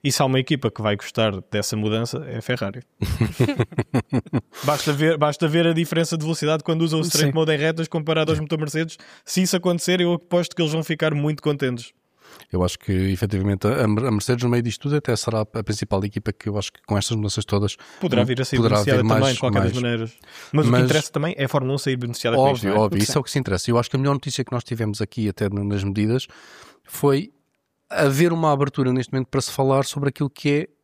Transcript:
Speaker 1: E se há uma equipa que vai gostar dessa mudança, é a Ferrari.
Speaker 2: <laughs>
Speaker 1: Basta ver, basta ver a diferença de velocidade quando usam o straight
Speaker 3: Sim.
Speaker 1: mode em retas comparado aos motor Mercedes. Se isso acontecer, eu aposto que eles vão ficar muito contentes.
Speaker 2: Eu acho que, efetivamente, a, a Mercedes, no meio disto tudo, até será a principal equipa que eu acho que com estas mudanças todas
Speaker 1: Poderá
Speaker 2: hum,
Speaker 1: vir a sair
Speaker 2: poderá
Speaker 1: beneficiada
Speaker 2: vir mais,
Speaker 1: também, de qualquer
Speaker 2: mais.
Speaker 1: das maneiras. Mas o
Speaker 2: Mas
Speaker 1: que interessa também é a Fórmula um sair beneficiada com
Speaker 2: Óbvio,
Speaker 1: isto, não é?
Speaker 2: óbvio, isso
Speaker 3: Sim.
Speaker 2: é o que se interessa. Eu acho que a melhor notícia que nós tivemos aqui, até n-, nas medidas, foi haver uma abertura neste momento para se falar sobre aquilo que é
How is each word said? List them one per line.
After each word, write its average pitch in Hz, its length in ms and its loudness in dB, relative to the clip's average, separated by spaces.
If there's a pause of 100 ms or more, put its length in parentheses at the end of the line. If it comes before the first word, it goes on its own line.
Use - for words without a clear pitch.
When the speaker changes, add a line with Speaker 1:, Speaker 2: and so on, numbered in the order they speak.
Speaker 1:
E 139 80 2
se - 80 0
há 143 60 4
uma 131 120 2
equipa 131 320 0
que - 120 -10
vai 107 120 2
gostar 101 460 -2 (100)
dessa 104 240 -4
mudança, 107 440 -2 (100)
é 120 80 -8
a 113 60 -8
Ferrari. 120 400 -6 (180)
Speaker 2:
<laughs> - 1600 -2
Speaker 1:
Basta 147 300 0
ver, 156 240 2
basta 151 320 0
ver 165 180 2
a 170 60 2
diferença 165 460 -2
de 151 40 -4
velocidade 156 400 -2
quando 165 200 0
usam 160 180 0
o - 20 0
straight 151 300 0
Speaker 3:
Sim. - 20 -4
Speaker 1:
mode 160 200 2
em - 20 0
retas 160 320 -2
comparado 156 420 0
aos 151 80 2
motor 156 200 -4
Mercedes. 156 400 -4 (260)
Se - 160 -2
isso 185 160 0
acontecer, 180 460 0
eu 175 100 4
aposto 175 420 -2
que - 60 -4
eles 151 120 2
vão 160 120 -2
ficar 156 300 0
muito 147 280 -2
contentes. 131 520 -2 (580)
Speaker 2:
Eu 90 100 0
acho 90 160 0
que, - 140 -4
efetivamente, 95 760 0
a, 131 180 2
a 110 260 2
Mercedes, 120 340 0
no 120 60 2
meio 120 120 2
disto 117 200 -4
tudo, 143 140 0
até 131 200 0
será 110 240 -2
a 107 240 -4
principal 101 400 -2
equipa 104 280 -4
que - 160 -8
eu 104 100 -4
acho - 140 -6
que - 140 -20
com 104 100 0
estas 107 200 0
mudanças 104 280 -2
todas 101 320 0 (240)
Speaker 1:
Poderá 123 220 2
Speaker 2:
hum, - 20 6
Speaker 1:
vir 123 160 -2
a 131 40 0
sair 131 140 0
Speaker 2:
poderá 113 180 4
Speaker 1:
beneficiada 127 260 4
Speaker 2:
vir 113 60 2
mais, 110 120 4
Speaker 1:
também, 135 140 4
de 117 60 -6
qualquer 110 200 0
Speaker 2:
mais. 95 120 2
Speaker 1:
das 123 100 -2
maneiras. 117 300 -2 (400)
Mas 147 140 4
o 117 40 4
Speaker 2:
Mas 123 100 6
Speaker 1:
que 127 60 6
interessa 147 260 0
também 165 240 -2
é 139 80 -2
a 127 40 -2
Fórmula 135 260 0
um 143 40 -2
sair 131 180 -2
beneficiada 120 400 -2
com 131 60 6
Speaker 2:
Óbvio, 135 140 4
Speaker 1:
isto, 107 100 -4
não 98 80 2
é? 107 40 4
Speaker 2:
óbvio, 107 240 2
isso 104 100 0
Speaker 3:
Sim. 156 60 2
Speaker 2:
é - 20 4
o 131 40 -2
que - 60 -10
se - 80 0
interessa. 98 320 -2
Eu 117 80 4
acho 120 100 0
que - 80 -4
a - 20 2
melhor 139 160 2
notícia - 300 -4
que - 80 -8
nós 120 100 -4
tivemos 110 380 -4
aqui, 107 280 -2
até 101 180 -2
n-, 101 180 -2
nas 101 180 0
medidas, 107 440 0 (580)
foi 143 480 0 (560)
haver 156 440 4
uma 165 200 2
abertura 139 400 0
neste 123 200 -2
momento 131 160 -2
para 135 120 0
se - 100 -6
falar 135 340 2
sobre 143 260 -2
aquilo 143 200 -4
que - 200 -2
é 147 180 0 (160)